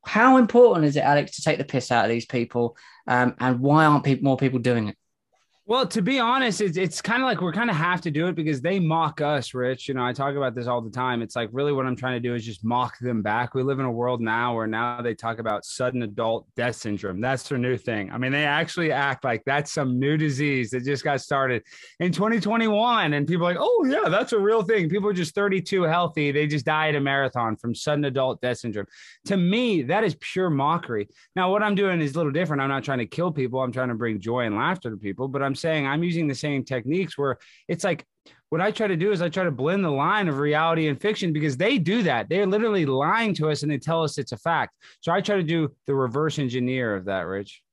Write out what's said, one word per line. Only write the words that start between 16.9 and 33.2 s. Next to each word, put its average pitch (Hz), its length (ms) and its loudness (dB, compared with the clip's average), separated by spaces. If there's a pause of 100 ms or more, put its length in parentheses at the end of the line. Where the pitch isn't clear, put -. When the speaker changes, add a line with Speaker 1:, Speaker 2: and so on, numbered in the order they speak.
Speaker 2:
That's 127 300 -4
their 139 80 -2
new 123 220 -2
thing. 107 320 -4
I 117 80 -8
mean, 127 120 -2
they 143 140 0
actually 156 480 0
act 139 320 -2
like 117 220 0
that's 147 260 -2
some 131 260 0
new 143 200 2
disease 139 540 0
that 123 120 -4
just 139 180 -2
got 143 200 -2
started 135 400 0 (360)
in 180 140 0
twenty 208 280 0
twenty-one. 214 720 2
And 143 120 0
people 170 200 0
are 175 80 2
like, - 40 -4
"Oh, 453 300 2
yeah, 320 220 2
that's 233 240 0
a 214 40 4
real 208 260 2
thing." 180 260 2
People 202 180 0
are 202 60 0
just 170 200 -4
thirty-two 196 500 0
healthy. 160 460 0
They 147 160 2
just 147 200 -2
die 156 240 2
at 147 40 0
a 143 60 0
marathon 135 560 0
from 117 180 -6
sudden 147 300 -2
adult 131 380 -2
death 123 160 -2
syndrome. 104 260 -6 (440)
To 202 100 2
me, 196 460 2
that 190 200 0
is 170 160 0
pure 185 300 -2
mockery. 139 580 -2 (260)
Now, 185 160 0
what 208 120 2
I'm 208 120 0
doing 185 280 2
is 139 120 -2
a 160 40 -2
little 151 140 0
different. 151 280 0
I'm 135 80 0
not 139 160 -2
trying 135 140 -2
to 117 80 -2
kill 170 260 -4